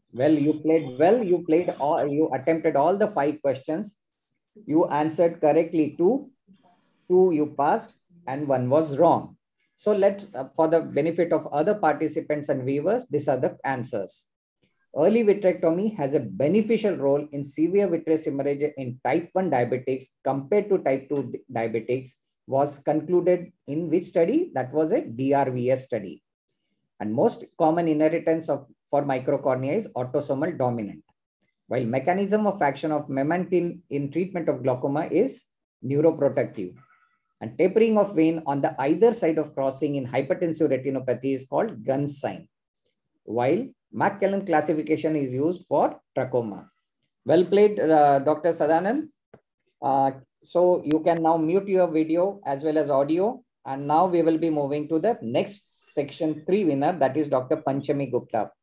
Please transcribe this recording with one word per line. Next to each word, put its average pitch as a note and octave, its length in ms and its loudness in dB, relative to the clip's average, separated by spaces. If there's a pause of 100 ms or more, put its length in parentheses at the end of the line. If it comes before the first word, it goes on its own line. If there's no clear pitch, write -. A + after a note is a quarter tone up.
(120)
Well, C3+ 200 2
you D3 220 2
played D3+ 440 0
well. G#3 240 4
You F3 240 0
played F3+ 320 2
all, C#3+ 260 0
you D3 300 0
attempted D#3 400 0
all D#3+ 220 4
the G#3 120 0
five C#3+ 340 -2
questions. D3+ 520 -4 (720)
You D#3 200 2
answered D#3 540 0
correctly D#3 560 2
two, G#3+ 320 0 (800)
two F#3 240 6
you D3+ 240 0
passed, E3+ 380 0 (320)
and C#3 220 -6
one B2+ 200 2
was C#3+ 300 2
wrong. D3 380 4 (400)
So G#3 160 -2
let's, G3 420 0
uh, C3+ 220 -10
for D#3+ 100 2
the D#3+ 140 4
benefit D#3+ 520 0
of D#3 200 0
other E3 220 2
participants D3+ 720 -2
and C3 160 -2
viewers, D3+ 460 -2
these D3 180 -4
are C3 100 2
the D#3 260 -2
answers. A#2+ 600 -6 (680)
Early A3 280 4
vitrectomy F#3+ 720 0
has C#3+ 180 -4
a D3 60 2
beneficial F3 760 0
role C#3 340 0
in C#3+ 140 -8
severe F3 420 0
vitreous D#3+ 380 0
hemorrhage C#3+ 400 -2 (120)
in B2+ 300 -8
type D#3+ 260 -2
one F#3 180 0
diabetics B2+ 560 -2 (180)
compared C#3 440 0
to F#3+ 100 2
type C3+ 300 -2
two C3 240 -4
di-, - 80 -10 (100)
diabetics A#2 600 -4 (360)
was C#3+ 340 -2
concluded F3 720 0 (160)
in D#3+ 200 -6
which E3+ 180 0
study? A#3 480 0
That B2+ 180 -4
was D#3 180 0
a C#4 120 2
D C3 300 -2
R C#3 160 2
V B2+ 220 -2
S B2+ 140 0
study. G2 380 -8 (760)
And G#2+ 160 -4
most G3 300 0 (120)
common E3 300 2
inheritance D#3+ 640 2
of, C#3 180 -4 (240)
for D3 120 2
microcornea C3+ 720 -2
is A3 100 -4 (100)
autosomal C#3 600 -4
dominant, A#2+ 460 -4 (640)
while A#2+ 160 -2
mechanism F#3+ 640 0
of F#3+ 120 -2
action D3+ 300 -2
of D3 180 -2
memantine F3 720 -2 (100)
in C#3+ 220 -6
treatment E3+ 380 -4
of B2+ 160 -2
glaucoma C#3+ 420 -2
is - 380 0 (400)
neuroprotective. C#3 880 0 (640)
And B2 160 -10
tapering G#3+ 400 4
of G3+ 200 2
vein D#3+ 280 2
on C#3+ 160 -2
the - 200 -2
either F3+ 320 4
side D#3+ 260 0
of D3 160 -4
crossing C#3 400 -2
in C3 120 -4
hypertensive C3+ 600 -2
retinopathy C3 680 -2
is C3 120 -8
called C#3+ 400 -4
Gunn C#3 220 -2
sign, G2 400 -10 (720)
while C3+ 440 -2 (280)
McKellen G3 500 -2
classification D#3 720 0
is C3+ 160 -2
used D#3+ 340 -2
for G3 320 0 (180)
trachoma. A#2+ 520 -4 (560)
Well E3 200 4
played, G3+ 360 4
uh, D3 380 6
Doctor D3+ 340 0
Sadanand. F3 560 0 (720)
Uh, C3+ 300 2 (320)
so F3+ 420 2
you D#3 160 0
can E3 220 0
now E3 160 2
mute F3+ 280 0
your F#3 220 2
video D#3+ 560 0
as C#3 180 -4
well D#3 140 0
as C#3+ 140 0
audio. D#3+ 520 0 (240)
And C3+ 200 -8
now D#3 200 4
we F3 160 2
will D#3+ 160 2
be E3 120 0
moving D3 380 -2
to D#3+ 100 0
the A3 240 0
next - 720 -6
section D#3 520 -4
three G3 180 2
winner, D3 340 0
that C3+ 180 2
is D3 120 0
Doctor C3+ 280 0
Panchami C#3 560 -4
Gupta. A2 380 -4 (120)